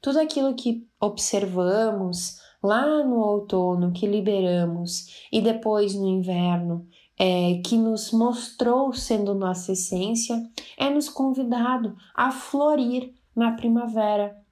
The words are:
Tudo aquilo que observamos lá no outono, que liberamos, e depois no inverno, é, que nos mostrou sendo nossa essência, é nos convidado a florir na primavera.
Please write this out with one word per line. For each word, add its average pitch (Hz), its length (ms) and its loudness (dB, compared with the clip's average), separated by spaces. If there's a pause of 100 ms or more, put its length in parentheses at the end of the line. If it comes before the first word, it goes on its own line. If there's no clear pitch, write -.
Tudo 269 180 2
aquilo 277 360 0
que - 320 -4 (120)
observamos 190 1400 -2 (260)
lá 277 400 2
no 247 140 2
outono, 185 760 2
que 190 160 -2
liberamos, 180 1200 -2
e 220 100 2
depois 214 520 2
no 196 140 -2
inverno, 175 800 0 (320)
é, 180 460 2
que 233 120 2
nos 220 340 0
mostrou 240 840 0
sendo 208 420 0
nossa 185 380 -2
essência, 220 680 -2 (360)
é 269 120 0
nos 294 200 0
convidado 247 840 0 (200)
a 254 160 2
florir 254 840 0 (220)
na 233 160 2
primavera. 220 840 0 (140)